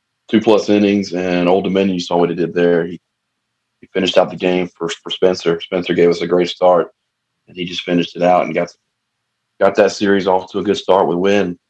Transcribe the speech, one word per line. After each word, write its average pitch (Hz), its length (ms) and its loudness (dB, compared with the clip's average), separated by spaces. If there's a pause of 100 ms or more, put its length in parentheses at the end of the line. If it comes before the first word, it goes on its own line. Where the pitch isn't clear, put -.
(280)
two 113 120 2
plus 107 280 2
innings, 101 440 2
and 90 360 -2
Old 95 160 2
Dominion, 98 300 0
you 90 60 -4
saw 87 180 -2
what 85 120 2
he 85 60 -6
did 82 180 -4
there. 87 320 2
He, 85 140 -12 (800)
he - 80 -20
finished 92 280 -2
out 90 140 2
the 90 60 -14
game 90 320 -2
for, - 200 -8
for - 220 -12
Spencer. 90 500 -2
Spencer 90 340 -4
gave 87 160 4
us 85 100 -2
a 87 60 -6
great 87 220 0
start, 90 460 0 (540)
and 87 80 -20
he 90 80 -6
just 87 180 -10
finished 87 320 -2
it 85 80 -4
out 87 220 2
and 80 100 -8
got, 87 140 -2 (880)
got 98 180 2
that 101 160 4
series 98 360 0
off 92 240 -2
to 101 80 -6
a 92 40 -4
good 98 120 0
start 95 320 2
with 85 100 -2
win. 92 400 0 (120)